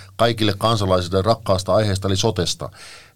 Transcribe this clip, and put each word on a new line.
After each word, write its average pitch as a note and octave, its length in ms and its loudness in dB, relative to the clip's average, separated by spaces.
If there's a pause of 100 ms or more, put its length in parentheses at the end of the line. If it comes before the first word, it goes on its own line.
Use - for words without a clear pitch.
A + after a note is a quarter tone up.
(160)
kaikille A2 420 0
kansalaisille F#2+ 640 0
rakkaasta F#2+ 520 0
aiheesta G2+ 340 0
eli G2 100 0
sotesta, F#2 520 -2 (460)